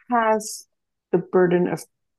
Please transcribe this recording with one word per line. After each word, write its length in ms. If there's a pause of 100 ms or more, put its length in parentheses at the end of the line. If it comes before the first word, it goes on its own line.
has 580 (440)
the 80
burden 480
of 160 (360)